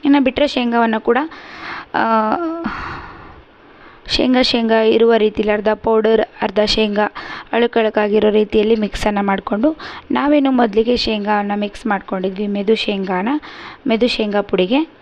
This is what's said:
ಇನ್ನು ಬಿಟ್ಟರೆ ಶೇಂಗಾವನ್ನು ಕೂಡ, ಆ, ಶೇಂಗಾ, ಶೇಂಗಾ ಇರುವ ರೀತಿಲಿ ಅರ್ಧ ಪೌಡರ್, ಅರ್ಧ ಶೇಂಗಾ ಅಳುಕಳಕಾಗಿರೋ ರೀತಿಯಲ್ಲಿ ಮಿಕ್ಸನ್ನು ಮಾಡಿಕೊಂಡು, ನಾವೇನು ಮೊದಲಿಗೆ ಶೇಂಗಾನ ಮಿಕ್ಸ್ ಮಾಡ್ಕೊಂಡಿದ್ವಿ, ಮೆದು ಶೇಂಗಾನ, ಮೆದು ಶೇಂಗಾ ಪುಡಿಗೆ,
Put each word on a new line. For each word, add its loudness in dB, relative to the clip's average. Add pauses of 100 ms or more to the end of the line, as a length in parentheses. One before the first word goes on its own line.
ಇನ್ನು 4
ಬಿಟ್ಟರೆ 2
ಶೇಂಗಾವನ್ನು 0
ಕೂಡ, 2 (760)
ಆ, 0 (2000)
ಶೇಂಗಾ, 2
ಶೇಂಗಾ 0
ಇರುವ 4
ರೀತಿಲಿ 0
ಅರ್ಧ 0
ಪೌಡರ್, 2 (220)
ಅರ್ಧ -2
ಶೇಂಗಾ 0 (460)
ಅಳುಕಳಕಾಗಿರೋ 2
ರೀತಿಯಲ್ಲಿ 2
ಮಿಕ್ಸನ್ನು -2
ಮಾಡಿಕೊಂಡು, 0 (360)
ನಾವೇನು 2
ಮೊದಲಿಗೆ 2
ಶೇಂಗಾನ -2
ಮಿಕ್ಸ್ -6
ಮಾಡ್ಕೊಂಡಿದ್ವಿ, -4
ಮೆದು 0
ಶೇಂಗಾನ, -2 (580)
ಮೆದು 2
ಶೇಂಗಾ 0
ಪುಡಿಗೆ, 0 (140)